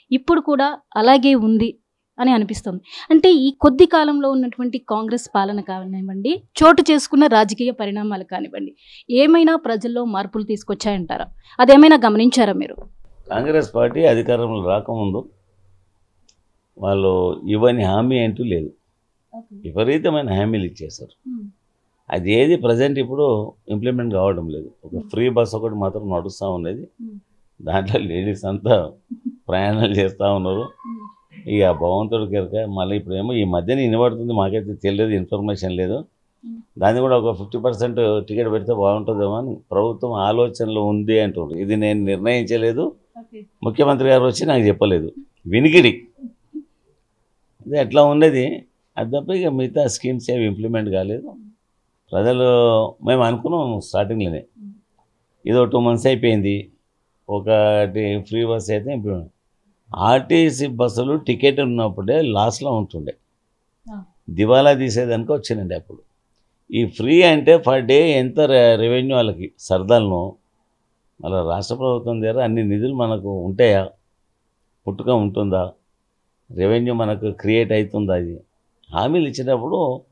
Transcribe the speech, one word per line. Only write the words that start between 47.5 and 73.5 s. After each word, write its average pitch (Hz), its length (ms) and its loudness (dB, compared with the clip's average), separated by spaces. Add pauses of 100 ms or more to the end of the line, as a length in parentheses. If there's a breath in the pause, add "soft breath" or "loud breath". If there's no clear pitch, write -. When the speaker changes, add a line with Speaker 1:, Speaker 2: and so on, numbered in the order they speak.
Speaker 2:
ఇది 139 120 -4
ఎట్లా 135 260 4
ఉన్నది, 147 420 4 (520)
అది 113 180 -4
తప్ప - 140 -6
ఇక 180 180 -2
మిగతా 131 400 -2
స్కీమ్స్ 123 440 -6
ఏవి 123 140 0
implement 107 440 -4
కాలేదు. 98 380 -4 (840)
ప్రజలు 123 340 0 (600)
మేము 123 180 2
అనుకున్నాం 120 580 -2
స్టార్టింగ్లోనే, 101 640 -4 (160)
Speaker 1:
మ్మ్. 202 140 -20 (720)
Speaker 2:
ఇదో 123 200 2
టూ 123 140 -2
మంత్స్ 120 280 0
అయిపోయింది, 110 500 0 (720)
ఒకటి 104 720 0 (260)
ఫ్రీ 113 160 -2
బస్ 113 260 -4
అయితే 110 220 -4
implement. 101 380 -8 (640)
ఆర్టీసీ 135 720 2
బస్సులు 123 500 -2
టికెట్ 135 420 0
ఉన్నప్పుడే 117 640 -2
లాస్లో 117 500 -2
ఉంటుండే, 95 420 -6 (720)
Speaker 1:
ఆ. 214 100 -16 (320)
Speaker 2:
దివాలా 120 440 4
తీసేదానికి 120 580 -2
వచ్చినండి 107 440 -4
అప్పుడు. - 260 -16 (680)
ఈ 113 160 -2
ఫ్రీ 110 360 0
అంటే 156 360 6
per 135 220 2 (120)
day 143 100 6 (200)
ఎంత 127 180 -4
రె-, 127 380 6
revenue 127 380 0
వాళ్ళకి 101 440 -2
సరదాలను, 95 640 0 (960)
మళ్ళీ 92 200 -4 (100)
రాష్ట్ర 101 260 -6
ప్రభుత్వం 120 460 -4
దగ్గర 113 220 -2
అన్ని 113 200 -2
నిధులు 107 320 -2
మనకు 110 340 -4 (160)
ఉంటాయా, 98 380 2 (1040)